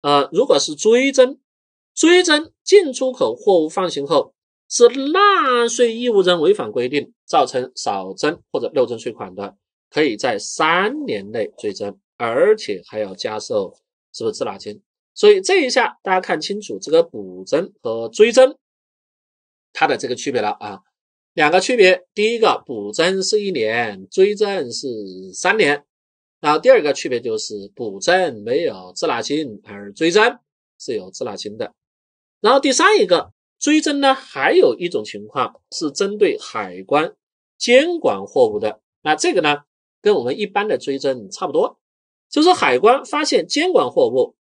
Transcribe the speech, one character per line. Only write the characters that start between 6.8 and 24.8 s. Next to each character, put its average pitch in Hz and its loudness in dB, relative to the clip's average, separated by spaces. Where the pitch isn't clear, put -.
定 139 -4
造 147 2
成 127 -6
少 95 -6
征 151 -4
或 - -4
者 117 -6
漏 127 2
征 117 -8
税 113 -8
款 95 -16
的， 101 -12
可 147 0
以 120 0
在 110 -2
三 190 -2
年 104 -8
内 110 -6
追 104 -8
征， 101 -10
而 143 2
且 98 -8
还 - -10
要 95 -6
加 107 -8
收， 101 -4
是 - -10
不 110 -2
是 - -8
滞 - -6
纳 196 -8
金？ - -16
所 208 6
以 196 6
这 339 2
一 247 -2
下 233 0
大 190 -4
家 185 2
看 185 -4
清 202 -8
楚 107 -12
这 143 -6
个 165 4
补 95 -14
征 185 -2
和 117 -6
追 226 4
征 262 4
它 160 2
的 139 0
这 123 -8
个 123 -6
区 127 -6
别 120 -2
了 104 -2
啊。 104 -12
两 151 2
个 185 4
区 254 0
别， 185 4
第 214 0
一 233 -4
个 190 0
补 104 -8
征 185 0
是 208 -2
一 196 -4
年， 110 -4
追 196 2
征 196 -4
是 135 -10